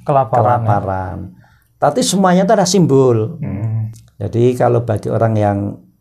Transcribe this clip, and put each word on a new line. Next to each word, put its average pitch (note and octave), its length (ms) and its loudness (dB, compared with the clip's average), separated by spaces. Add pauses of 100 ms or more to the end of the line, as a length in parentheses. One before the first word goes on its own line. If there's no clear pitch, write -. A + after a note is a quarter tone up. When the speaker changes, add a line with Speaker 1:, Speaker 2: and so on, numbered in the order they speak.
Speaker 1:
Kelaparan, B2+ 420 0 (120)
ya. A#2 80 -4
Speaker 2:
kelaparan. F#2+ 540 -2 (580)
Tapi D3 260 0
semuanya F#3 420 2
itu G#3 100 2
ada G3+ 120 4
simbol. C3+ 720 2
Speaker 1:
Hmm. A2 540 -6 (240)
Speaker 2:
Jadi A2+ 380 0
kalau A#2+ 280 0
bagi A2 260 -4
orang A2+ 280 0
yang, G#2 220 0 (440)